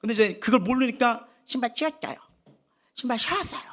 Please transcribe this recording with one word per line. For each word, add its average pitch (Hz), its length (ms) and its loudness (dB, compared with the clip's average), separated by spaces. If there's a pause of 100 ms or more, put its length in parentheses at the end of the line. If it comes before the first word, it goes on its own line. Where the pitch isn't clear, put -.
근데 220 120 -4
이제 214 260 2
그걸 214 220 4
모르니까 240 640 0 (200)
신발 247 280 -4
신었어요. - 400 -4 (800)
신발 247 240 -2
신었어요. - 440 -2 (100)